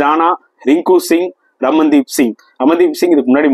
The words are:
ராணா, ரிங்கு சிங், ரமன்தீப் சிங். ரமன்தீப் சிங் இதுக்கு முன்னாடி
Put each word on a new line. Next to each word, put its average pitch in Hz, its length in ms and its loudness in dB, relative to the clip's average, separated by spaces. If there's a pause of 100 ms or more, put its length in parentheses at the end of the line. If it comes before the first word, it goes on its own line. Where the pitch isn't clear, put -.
ராணா, 160 260 0 (400)
ரிங்கு 175 280 2 (100)
சிங், 175 220 -2 (360)
ரமன்தீப் 147 520 0
சிங். 120 160 0 (280)
ரமன்தீப் 165 380 0
சிங் 175 160 0
இதுக்கு 123 160 0
முன்னாடி 147 220 2